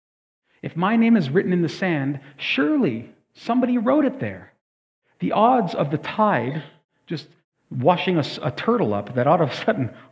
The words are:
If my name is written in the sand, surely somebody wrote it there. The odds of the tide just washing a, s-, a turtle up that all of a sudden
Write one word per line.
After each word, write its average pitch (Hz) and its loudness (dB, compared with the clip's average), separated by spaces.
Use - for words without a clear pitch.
If 147 -10
my 190 0
name 226 4
is 156 2
written 180 2
in 175 2
the 156 0
sand, 147 -2
surely 240 -2
somebody 247 0
wrote 262 2
it - -2
there. 92 -8
The - -2
odds 226 2
of 147 -2
the 151 -2
tide 151 -2
just - -10
washing 175 0
a, 156 2
s-, - -6
a - -2
turtle 180 0
up 101 -6
that 123 2
all 175 4
of 135 0
a - -8
sudden 165 -2